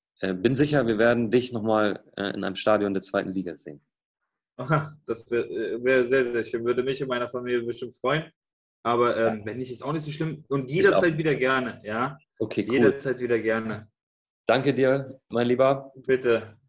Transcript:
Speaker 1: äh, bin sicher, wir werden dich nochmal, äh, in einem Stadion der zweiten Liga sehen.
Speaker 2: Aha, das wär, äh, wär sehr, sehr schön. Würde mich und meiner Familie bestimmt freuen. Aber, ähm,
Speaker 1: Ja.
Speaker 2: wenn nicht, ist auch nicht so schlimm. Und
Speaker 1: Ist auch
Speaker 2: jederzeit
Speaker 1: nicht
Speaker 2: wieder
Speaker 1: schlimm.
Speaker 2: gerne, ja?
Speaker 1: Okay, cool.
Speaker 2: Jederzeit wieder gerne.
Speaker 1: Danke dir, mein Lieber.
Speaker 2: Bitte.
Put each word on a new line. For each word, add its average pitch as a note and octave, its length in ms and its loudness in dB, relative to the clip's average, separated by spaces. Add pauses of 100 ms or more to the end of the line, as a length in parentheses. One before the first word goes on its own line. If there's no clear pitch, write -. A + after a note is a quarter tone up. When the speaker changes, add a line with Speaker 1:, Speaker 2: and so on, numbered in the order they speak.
(200)
Speaker 1:
äh, F#2+ 120 -4
bin A#2+ 240 2
sicher, C#3+ 300 2
wir A2+ 120 2
werden A#2 320 4
dich B2 220 2
nochmal, G#2+ 500 0 (140)
äh, G2+ 140 -4
in G2 140 -6
einem F#2+ 120 -6
Stadion G2+ 380 2
der F#2+ 80 -2
zweiten - 280 -4
Liga F2+ 260 -8
sehen. D2 260 -18 (760)
Speaker 2:
Aha, C#3+ 340 0 (160)
das - 240 -8
wär, A#2 200 -2
äh, A2 340 -6
wär B2+ 200 4
sehr, B2+ 280 2
sehr A#2 120 0
schön. A#2 200 -6
Würde B2 180 0
mich C3+ 200 -4
und C3 60 -6
meiner A#2+ 200 -4
Familie B2 340 -4
bestimmt A#2 340 -10
freuen. D3 360 -2 (500)
Aber, A#2+ 340 2
ähm, A2 240 0
Speaker 1:
Ja. G2+ 60 -14
Speaker 2:
wenn G#2+ 120 -8
nicht, B2+ 120 -8
ist A#2 120 -12
auch C#3 100 -6
nicht D#3 120 -4
so D3+ 80 -8
schlimm. D#3+ 360 -6
Und C3+ 160 -2
Speaker 1:
Ist B2 60 -10
auch C#3+ 60 -4
Speaker 2:
jederzeit F#3+ 340 6
Speaker 1:
nicht D3+ 80 -2
Speaker 2:
wieder D#3 140 0
Speaker 1:
schlimm. A#2+ 80 -2
Speaker 2:
gerne, B2+ 440 0
ja? A#2 340 -4 (200)
Speaker 1:
Okay, A2 300 -4
cool. A#2 80 0
Speaker 2:
Jederzeit B2 440 2
wieder A#2+ 180 0
gerne. A2 520 -4 (560)
Speaker 1:
Danke C3 260 4
dir, C3 560 0
mein A#2+ 180 0
Lieber. C3 500 2
Speaker 2:
Bitte. B2 600 0 (120)